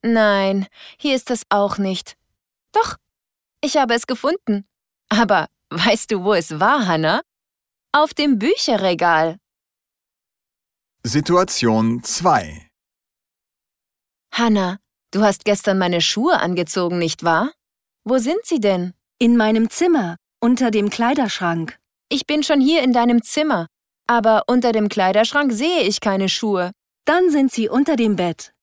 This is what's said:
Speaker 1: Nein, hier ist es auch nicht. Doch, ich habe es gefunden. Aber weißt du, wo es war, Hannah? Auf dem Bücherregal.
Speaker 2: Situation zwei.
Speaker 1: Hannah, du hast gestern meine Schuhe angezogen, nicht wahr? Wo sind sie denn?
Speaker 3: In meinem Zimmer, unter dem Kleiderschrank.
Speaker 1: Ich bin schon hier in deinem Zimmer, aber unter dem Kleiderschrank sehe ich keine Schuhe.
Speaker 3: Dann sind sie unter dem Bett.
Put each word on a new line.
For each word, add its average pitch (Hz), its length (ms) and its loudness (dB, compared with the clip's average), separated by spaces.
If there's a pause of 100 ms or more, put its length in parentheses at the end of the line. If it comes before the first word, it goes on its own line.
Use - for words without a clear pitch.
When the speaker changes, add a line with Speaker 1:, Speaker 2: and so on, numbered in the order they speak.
Speaker 1:
Nein, 196 640 2 (320)
hier 277 180 0
ist - 140 -6
es 240 180 -2
auch 202 300 0
nicht. 190 400 -6 (540)
Doch, - 240 -2 (680)
ich 302 160 -2
habe 233 160 2
es 240 120 -2
gefunden. 247 600 -4 (420)
Aber 202 400 0 (220)
weißt 196 400 -2
du, 190 140 -4
wo 208 100 2
es 160 260 -2
war, 233 260 2
Hannah? 165 360 0 (720)
Auf 302 200 2
dem 285 260 0
Bücherregal. 180 1000 0 (1600)
Speaker 2:
Situation 120 1000 0
zwei. 101 640 -2 (1600)
Speaker 1:
Hannah, 202 480 0 (340)
du 202 100 0
hast 208 240 2
gestern 202 320 0
meine 180 240 0
Schuhe 294 360 0
angezogen, 175 600 -2
nicht 165 260 -4
wahr? 170 260 2 (540)
Wo 254 140 0
sind 320 260 -2
sie 302 160 -2
denn? 185 320 0 (260)
Speaker 3:
In 233 200 2
meinem 220 320 2
Zimmer, 320 480 0 (200)
unter 240 320 2
dem 208 200 0
Kleiderschrank. 196 880 -2 (320)
Speaker 1:
Ich 269 160 -4
bin 302 160 -2
schon 285 180 2
hier 294 220 2
in 254 100 2
deinem 240 300 2
Zimmer, 262 460 -2 (400)
aber 220 380 2
unter 247 240 2
dem 214 180 0
Kleiderschrank 214 640 0
sehe 311 300 0
ich 202 180 -2
keine 196 280 -2
Schuhe. 190 420 -2 (360)
Speaker 3:
Dann 349 240 4
sind 277 200 2
sie 226 180 -2
unter 277 280 2
dem 220 180 0
Bett. 175 380 -6 (100)